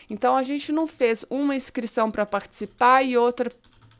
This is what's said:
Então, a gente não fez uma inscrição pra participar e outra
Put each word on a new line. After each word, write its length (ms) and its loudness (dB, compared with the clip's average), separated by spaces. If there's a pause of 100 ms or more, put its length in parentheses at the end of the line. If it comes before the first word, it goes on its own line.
Então, 280 0
a 80 0
gente 260 -6
não 160 0
fez 420 -2
uma 280 -2
inscrição 520 -2
pra 160 -2
participar 800 2
e 140 0
outra 340 0 (500)